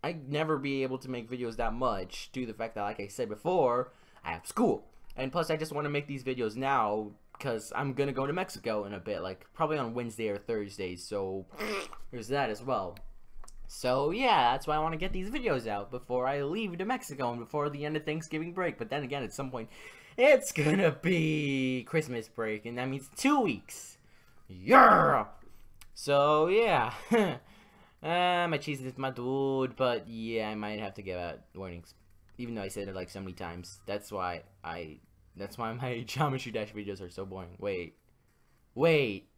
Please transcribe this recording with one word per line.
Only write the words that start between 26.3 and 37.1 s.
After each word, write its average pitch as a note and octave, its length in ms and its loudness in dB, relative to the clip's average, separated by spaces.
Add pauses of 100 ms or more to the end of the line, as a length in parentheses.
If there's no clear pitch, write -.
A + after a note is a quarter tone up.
yeah. F3+ 480 4 (160)
<laughs> F#3+ 300 4 (600)
Uh, F3 480 2
my D#3 100 2
cheese C#3+ 220 -4
is B2+ 160 -8
my C3+ 140 -2
dude, C3 640 0
but A#2+ 340 2
yeah, A2+ 400 -2
I G#2+ 60 -4
might G#2+ 240 -4
have G#2 160 -6
to G#2+ 80 -12
give F#2 160 -4
out E2+ 220 -6 (160)
warnings. F2 380 -12 (440)
Even A#2+ 160 -6
though G#2+ 80 -4
I G2 60 -6
said G2+ 180 -6
it, F#2+ 80 -8
like, F2+ 160 -6
so G2 80 -12
many F#2+ 140 -8
times. F2 540 -10
That's G#2 260 -6
why F2+ 320 -4 (180)
I, D#2+ 380 -10 (340)
that's G2 240 -10
why A2+ 140 -4
my B2 300 -4
<laughs> - 40 -10
Geometry C3 460 -2
Dash G#2+ 200 -4
videos G2+ 320 -8
are F2 60 -12